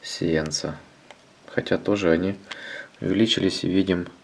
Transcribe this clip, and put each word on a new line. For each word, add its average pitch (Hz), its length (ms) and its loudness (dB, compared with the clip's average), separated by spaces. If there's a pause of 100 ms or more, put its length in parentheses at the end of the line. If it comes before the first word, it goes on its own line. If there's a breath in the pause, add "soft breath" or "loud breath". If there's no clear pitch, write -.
сеянца. 78 760 -2 (680)
Хотя - 280 -2
тоже 95 360 2
они 92 260 2 (640 loud breath)
увеличились, 95 640 2
и 90 40 0
видим 92 380 2 (160)